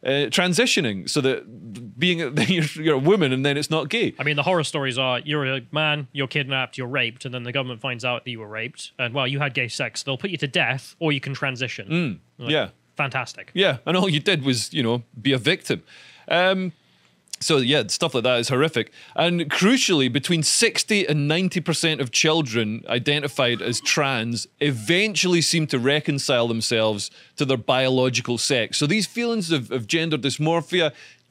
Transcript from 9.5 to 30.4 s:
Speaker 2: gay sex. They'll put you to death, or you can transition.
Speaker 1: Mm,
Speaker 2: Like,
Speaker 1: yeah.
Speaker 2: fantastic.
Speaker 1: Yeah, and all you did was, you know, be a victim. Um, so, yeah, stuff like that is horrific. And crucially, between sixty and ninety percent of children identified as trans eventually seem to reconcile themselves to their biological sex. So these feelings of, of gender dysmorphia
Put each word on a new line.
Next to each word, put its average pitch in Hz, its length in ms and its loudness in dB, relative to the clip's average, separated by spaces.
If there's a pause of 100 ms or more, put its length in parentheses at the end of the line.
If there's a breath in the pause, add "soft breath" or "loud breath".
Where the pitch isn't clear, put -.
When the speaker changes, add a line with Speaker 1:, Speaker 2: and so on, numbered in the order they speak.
Speaker 2:
gay 127 140 -2
sex. - 340 -6
They'll 135 160 -4
put 202 100 -6
you 170 80 -6
to - 100 -2
death, 131 520 -2
or 160 120 2
you 139 80 0
can 139 140 -6
transition. 123 560 -6
Speaker 1:
Mm, 156 300 -2 (240)
Speaker 2:
Like, 120 80 -2
Speaker 1:
yeah. 135 180 2 (260)
Speaker 2:
fantastic. 131 580 -6
Speaker 1:
Yeah, 175 320 4
and 165 120 2
all 185 120 4
you 151 100 2
did 165 260 0
was, 123 280 0
you 151 100 0
know, 117 200 0 (180)
be 135 120 2
a 127 40 2
victim. 123 460 0 (440 loud breath)
Um, 185 460 2 (680 soft breath)
so, 160 160 2
yeah, 131 300 4
stuff - 260 -2
like 120 100 0
that 123 160 2
is 117 100 -2
horrific. 135 420 0 (240 loud breath)
And 170 340 0
crucially, 185 600 4
between 151 320 0
sixty - 640 2
and 147 200 2
ninety 175 340 0
percent 156 400 0
of 120 100 -4
children 117 800 2
identified 127 720 0
as 117 180 -2
trans 120 680 -2 (120)
eventually 170 840 2
seem 160 260 2
to 135 120 0
reconcile 135 720 2
themselves 110 600 0 (280 loud breath)
to 147 80 0
their 131 120 2
biological 127 800 2
sex. 117 400 0
So 147 80 2
these 190 220 0
feelings 233 440 -2
of, 131 200 -2
of 120 160 -4
gender 160 300 0
dysmorphia 156 720 0 (400 loud breath)